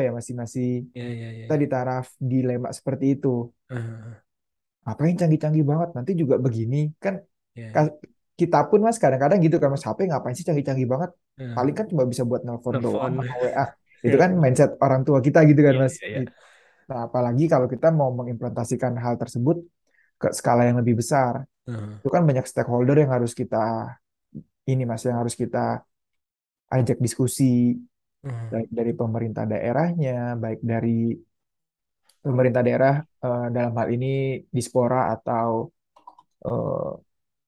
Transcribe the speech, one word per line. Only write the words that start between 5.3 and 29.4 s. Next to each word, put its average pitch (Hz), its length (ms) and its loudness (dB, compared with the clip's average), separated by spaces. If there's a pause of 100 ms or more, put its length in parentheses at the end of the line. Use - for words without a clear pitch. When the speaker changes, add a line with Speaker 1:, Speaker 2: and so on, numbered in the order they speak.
Speaker 1:
banget? 160 320 0
Nanti 123 140 -4 (100)
juga 127 160 2
begini, 127 560 -2 (100)
kan 190 140 -4 (400)
Speaker 2:
Iya, 117 80 -14
iya. 110 80 -16
Speaker 1:
ka-, 151 240 2 (420)
kita 165 200 4 (100)
pun, 208 160 6
Mas, 226 160 0
kadang-kadang 143 400 4
gitu 160 160 4
kan, 143 160 2
Mas, 139 100 -4
"H 110 140 -4
P 190 80 -2
ngapain 135 320 -4
sih 175 100 -12
canggih-canggih 135 400 0
banget? 147 240 -2 (300)
Speaker 2:
Heeh. 120 160 -10
Speaker 1:
Paling 139 180 0
kan 214 160 -2
cuma 139 140 2
bisa 135 240 -2
buat 120 160 -4
nelpon 120 320 -4
Speaker 2:
Nelpon. 120 80 -4
Speaker 1:
doang 117 340 -2
sama 127 220 -6
W 123 40 0 (120)
A." 135 80 2 (200)
Speaker 2:
<laughs> - 200 -8
Speaker 1:
Itu 120 100 6
kan 180 220 6
mindset 139 420 4
orang 135 240 4
tua 139 160 4
kita 147 240 6
gitu 151 160 10
kan, 143 160 8
Speaker 2:
Iya, 131 80 2
Speaker 1:
Mas. 131 160 0
Speaker 2:
iya, - 80 -14
iya. 123 240 -6 (580)
Speaker 1:
Nah, 120 160 -6
apalagi 123 460 0
kalau 127 180 4
kita 131 240 0
mau 143 220 2
mengimplementasikan 120 840 -4
hal 120 240 -2
tersebut 127 400 0 (560)
ke - 160 -2
skala 120 320 2
yang 120 160 2
lebih 117 220 2
besar. 131 400 0 (240)
Speaker 2:
Heeh. 107 320 -10
Speaker 1:
Itu - 160 -6
kan 175 80 4
banyak 131 240 2
stakeholder 123 560 0
yang 131 80 0
harus 120 240 0
kita, 113 580 -4 (720)
ini, 131 240 0
Mas, 117 160 -6
yang 120 160 0
harus 117 160 -4
kita 117 460 -4 (880)
ajak 131 260 2
diskusi, 120 800 2 (480)
Speaker 2:
Heeh. 117 260 -8
Speaker 1:
baik 113 220 -6
dari 117 240 -2
pemerintah 113 500 -4